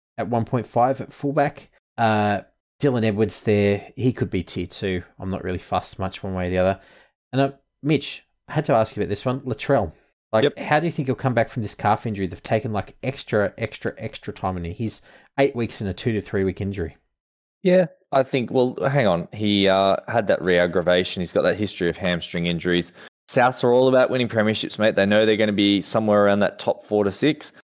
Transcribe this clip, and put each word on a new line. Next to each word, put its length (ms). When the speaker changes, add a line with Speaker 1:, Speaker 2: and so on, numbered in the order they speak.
Speaker 1:
at 100
one 160
point 220
five 340
at 120
fullback. 580
Uh, 460
Dylan 240
Edwards 360
there, 560
he 160
could 180
be 120
tier 240
two. 360
I'm 120
not 140
really 140
fussed 400
much 240
one 120
way 140
or 20
the 80
other. 220
And, 80
uh, 120
Mitch, 420
I 60
had 100
to 80
ask 240
you 60
about 60
this 160
one. 180
Latrell. 500
Like, 100
Speaker 2:
Yep. 160
Speaker 1:
how 220
do 60
you 60
think 140
he'll 80
come 180
back 160
from 140
this 140
calf 300
injury? 200
They've 160
taken, 300
like, 320
extra, 520
extra, 400
extra 380
time 220
in 80
him. 80
He's 280
eight 180
weeks 240
in 60
a 80
two 180
to 80
three 240
week 160
injury. 360
Speaker 2:
Yeah, 240
I 120
think, 260
well, 260
hang 160
on. 260
He, 360
uh, 280
had 180
that 160
re-aggravation. 800
He's 120
got 100
that 140
history 320
of 80
hamstring 500
injuries. 460
Souths 340
are 100
all 160
about 220
winning 180
premierships, 500
mate. 180
They 100
know 180
they're 120
gonna 160
be 280
somewhere 440
around 160
that 180
top 260
four 200
to 80
six. 400